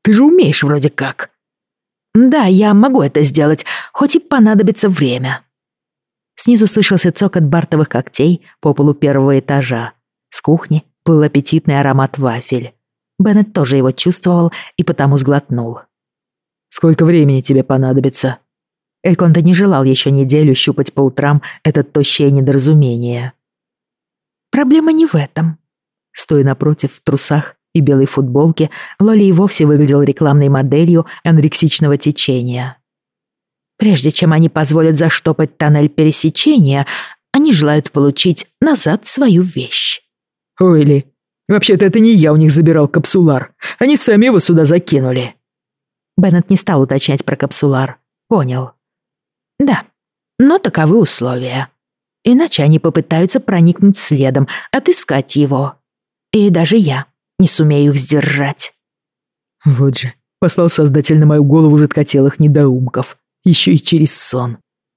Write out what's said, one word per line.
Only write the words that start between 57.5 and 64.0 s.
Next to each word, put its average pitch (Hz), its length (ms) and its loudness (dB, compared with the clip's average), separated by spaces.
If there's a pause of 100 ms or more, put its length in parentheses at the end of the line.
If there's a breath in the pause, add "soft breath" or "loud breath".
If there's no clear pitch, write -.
их 139 60 -2
сдержать». 139 760 -4 (920)
Вот 139 340 0
же, 127 140 -8 (260)
послал 170 300 0
Создатель 151 500 0
на 151 80 4
мою 151 160 2
голову 151 360 4
жидкотелых 143 600 0
недоумков. 131 800 0 (240)
Ещё 180 300 2
и 160 60 2
через 156 360 0